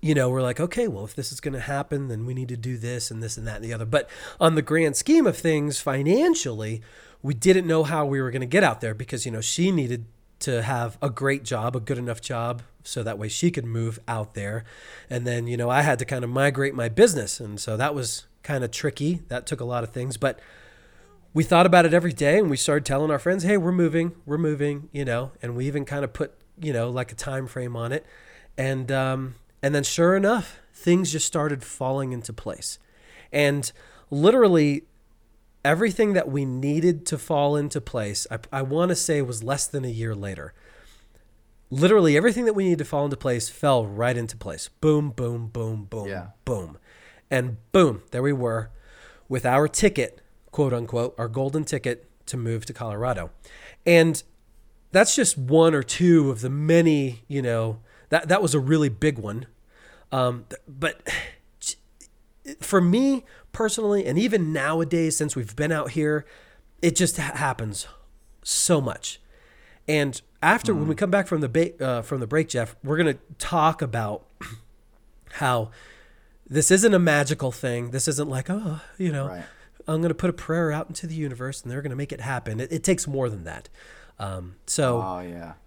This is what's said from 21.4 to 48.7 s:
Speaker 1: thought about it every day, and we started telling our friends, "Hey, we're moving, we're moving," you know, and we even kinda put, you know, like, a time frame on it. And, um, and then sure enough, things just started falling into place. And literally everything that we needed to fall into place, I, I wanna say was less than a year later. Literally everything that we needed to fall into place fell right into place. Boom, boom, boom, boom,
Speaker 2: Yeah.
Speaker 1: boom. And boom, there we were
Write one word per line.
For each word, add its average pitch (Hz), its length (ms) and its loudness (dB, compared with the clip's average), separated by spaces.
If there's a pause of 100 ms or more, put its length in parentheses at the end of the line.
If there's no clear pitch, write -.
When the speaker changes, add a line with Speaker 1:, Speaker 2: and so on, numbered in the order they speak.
Speaker 1:
thought 175 220 6
about 175 200 8
it 160 80 4
every 170 200 2
day, 147 260 4
and 196 100 2
we 139 60 0
started 147 300 0
telling 147 260 0
our 143 80 0
friends, 185 240 0
"Hey, 202 140 4
we're 180 160 0
moving, 165 400 2 (120)
we're 147 120 -2
moving," 147 560 -2
you 143 100 -4
know, 127 380 -4
and 120 160 -6
we 127 100 -2
even 143 160 -2
kinda 139 240 -4
put, - 240 -6 (260)
you 156 140 -6
know, 120 180 0
like, 127 220 -6
a 113 40 -16
time 135 320 -6
frame 123 280 -8
on 117 160 -4
it. 151 140 -4 (520)
And, 131 360 -2
um, 131 420 -2 (260)
and 139 140 0
then 143 80 2
sure 170 320 4
enough, 196 420 0 (160)
things 175 380 2
just 147 160 -2
started 147 380 -2
falling 135 480 -4
into 117 180 -10
place. - 480 -10 (540)
And 143 360 2 (400)
literally 165 760 6 (800)
everything 196 480 2
that 175 180 0
we 139 140 -2
needed 147 600 0
to 160 120 -4
fall 147 400 0
into 143 240 -4
place, 107 500 -6
I, 110 80 -6 (140)
I 135 80 -2
wanna 160 340 0
say 151 260 0
was 120 220 -6
less 135 240 -2
than 139 160 -6
a 127 60 -4
year 113 260 -4
later. 95 380 -10 (1160)
Literally 165 460 6
everything 226 300 2
that 220 80 4
we 196 100 2
needed 175 160 2
to 147 60 -2
fall 143 180 -2
into 143 140 -4
place 120 320 -2
fell 131 360 2
right 113 320 -2
into 113 200 -6
place. - 320 -12 (120)
Boom, 151 300 2
boom, 117 360 -6
boom, 110 420 -6
boom, 107 180 -8
Speaker 2:
Yeah. 95 200 -8 (180)
Speaker 1:
boom. 92 320 -6 (520)
And 123 280 -2 (160)
boom, 143 280 6 (100)
there 127 120 -2
we 143 100 2
were 113 360 -2 (580)